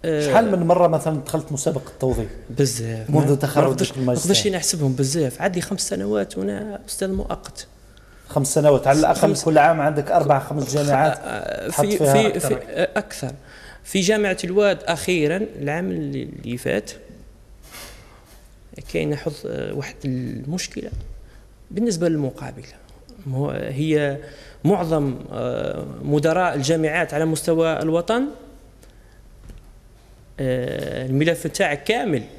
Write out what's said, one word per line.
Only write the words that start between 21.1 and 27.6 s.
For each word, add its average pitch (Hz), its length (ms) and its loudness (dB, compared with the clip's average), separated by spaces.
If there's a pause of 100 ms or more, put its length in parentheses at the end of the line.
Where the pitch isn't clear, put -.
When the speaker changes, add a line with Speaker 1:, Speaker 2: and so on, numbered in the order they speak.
Speaker 1:
بالنسبة 180 380 0
للمقابلة. 135 580 -4 (600)
مو-، 135 240 -2
هي 143 680 -2 (460)
معظم، 160 500 2 (180)
آه، - 540 -4 (160)
مدراء 156 520 2
الجامعات 156 600 0
على 156 100 2
مستوى 160 580 2